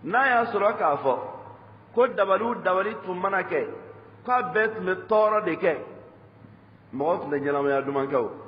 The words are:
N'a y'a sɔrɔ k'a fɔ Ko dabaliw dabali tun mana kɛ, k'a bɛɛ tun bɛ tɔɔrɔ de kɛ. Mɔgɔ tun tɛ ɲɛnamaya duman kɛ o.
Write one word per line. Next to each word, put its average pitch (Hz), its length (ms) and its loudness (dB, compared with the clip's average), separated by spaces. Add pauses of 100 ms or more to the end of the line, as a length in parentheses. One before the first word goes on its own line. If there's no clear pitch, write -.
N'a 247 240 2
y'a 240 240 4
sɔrɔ 202 260 2
k'a 151 200 2
fɔ 135 380 -2 (600)
Ko 247 120 6
dabaliw 202 560 2
dabali 190 300 2 (120)
tun 185 140 -4
mana 190 240 0
kɛ, 165 160 -2 (640)
k'a 247 160 2 (120)
bɛɛ 220 220 2
tun 180 100 -6
bɛ 185 80 0 (140)
tɔɔrɔ 214 380 4
de 160 100 0
kɛ. 165 180 2 (1200)
Mɔgɔ 160 280 0
tun 160 100 -8
tɛ 143 80 -2
ɲɛnamaya 143 460 0
duman 139 240 0
kɛ 143 60 -2
o. 110 160 2 (160)